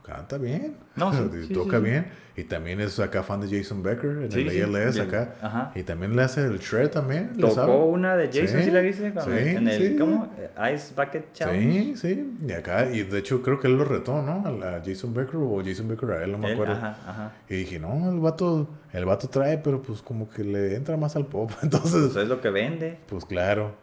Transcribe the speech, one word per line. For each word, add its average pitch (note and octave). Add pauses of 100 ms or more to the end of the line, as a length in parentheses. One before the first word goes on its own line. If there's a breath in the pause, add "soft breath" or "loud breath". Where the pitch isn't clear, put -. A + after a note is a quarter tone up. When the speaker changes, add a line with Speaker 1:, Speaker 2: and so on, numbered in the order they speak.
Speaker 1:
canta D#2
bien. F3 (220)
Speaker 2:
No, E3+
sí, C#3
Speaker 1:
<laughs> E2+
Y D#2+
Speaker 2:
sí, G3
Speaker 1:
toca F#3
Speaker 2:
sí, G#2+
sí. G#2+
Speaker 1:
bien. D#3+ (280 loud breath)
Y F2
también F2
es G#2
acá F#2+
fan G2+
de G2+
Jason G2
Becker A#2+ (140)
en G#2
Speaker 2:
Sí, A#2+
Speaker 1:
el C#3+
Speaker 2:
sí, F2+
Speaker 1:
A G2+
L G2+
S G#2+
Speaker 2:
bien. F#2+
Speaker 1:
acá. A#2
Speaker 2:
Ajá. A2
Speaker 1:
Y F#2
también F2+
le B2
hace C3
el A2
shred A#2+
también, D#3
le G#3+
Speaker 2:
Tocó A2+
Speaker 1:
sabe. B2
Speaker 2:
una F3
de E3
Jason, C#3+
Speaker 1:
Sí, F3
Speaker 2:
¿sí G3
la F3+
viste? G3+
Cuando D#3
Speaker 1:
sí, C3+
Speaker 2:
en G#3+
el, G#3
Speaker 1:
sí. D4+
Speaker 2:
¿cómo? -
Eh, A2+
Ice D3
Bucket C#3+
Challenge. E3
Speaker 1:
Sí, -
sí. B3
Y A2+
acá, F2
y A2
de G2+
hecho B2
creo C3+
que C3+
él B2+
lo D3
retó, C3
¿no? F3
A D#3
la F#2
Jason F#2+
Becker C3
o A2+
Jason F#2+
Becker A2+
a E2
él, F#2+
no G2+
me G#2+
Speaker 2:
Él, G#2
Speaker 1:
acuerdo. G#2
Speaker 2:
ajá, G#2+ (100)
ajá. G#2+ (160)
Speaker 1:
Y -
dije, F#2
"No, C3+
el F3
vato, D#3+ (260 loud breath)
el F2+
vato C3
trae, C#3+
pero C3+
pues G#2+
como A2
que A2
le G2+
entra D3+
más D3+
al C#3+
pop". -
<laughs> -
Entonces, D#3
Speaker 2:
Pues -
es A2
lo B2+
que A2+
vende. D#3+ (100)
Speaker 1:
pues F2+
claro. G#2